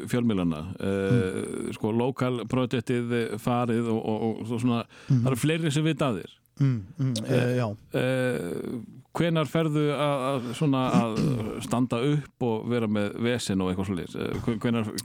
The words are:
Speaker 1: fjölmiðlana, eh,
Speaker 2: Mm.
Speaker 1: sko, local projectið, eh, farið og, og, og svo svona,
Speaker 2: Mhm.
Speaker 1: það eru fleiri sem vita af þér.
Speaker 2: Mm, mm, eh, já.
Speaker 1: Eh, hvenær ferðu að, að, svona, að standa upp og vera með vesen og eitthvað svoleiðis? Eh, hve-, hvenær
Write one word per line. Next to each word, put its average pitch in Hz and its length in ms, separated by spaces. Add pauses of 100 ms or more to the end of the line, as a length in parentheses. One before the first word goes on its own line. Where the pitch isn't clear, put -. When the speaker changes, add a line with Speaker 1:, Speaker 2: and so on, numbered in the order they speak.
Speaker 1:
fjölmiðlana, 98 520 (120)
eh, 98 420
Speaker 2:
Mm. - 580
Speaker 1:
sko, 110 220
local 123 500
projectið, 120 720
eh, 113 240
farið 120 500
og, 110 140
og, 110 240
og 110 200
svo 117 120
svona, 120 240 (220)
Speaker 2:
Mhm. 127 180
Speaker 1:
það 127 80
eru 123 100
fleiri 160 320
sem 156 120
vita 156 260
af 98 80
þér. - 160 (180)
Speaker 2:
Mm, 131 300 (100)
mm, 131 300
eh, 123 340
já. 120 120 (220)
Speaker 1:
Eh, 127 880 (340)
hvenær 165 340
ferðu 151 420
að, 143 340
að, 131 320
svona, 135 360
að 117 280 (440)
standa 120 360
upp 143 440
og 110 260
vera 117 180
með 104 340
vesen 113 420
og 92 80
eitthvað 92 180
svoleiðis? 92 260
Eh, - 260
hve-, 117 180
hvenær 117 300 (160)